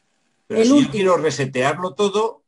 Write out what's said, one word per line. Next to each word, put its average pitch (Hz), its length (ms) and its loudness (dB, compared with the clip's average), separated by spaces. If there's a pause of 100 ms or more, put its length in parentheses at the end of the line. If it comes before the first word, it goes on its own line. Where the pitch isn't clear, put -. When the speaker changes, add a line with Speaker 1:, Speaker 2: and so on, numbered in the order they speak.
(460)
Speaker 1:
Pero 110 140 -2
Speaker 2:
El 226 80 4
Speaker 1:
si 269 40 4
Speaker 2:
último. 277 140 4
Speaker 1:
yo - 60 -8
quiero 190 240 2
resetearlo 147 800 -2
todo, 208 540 -2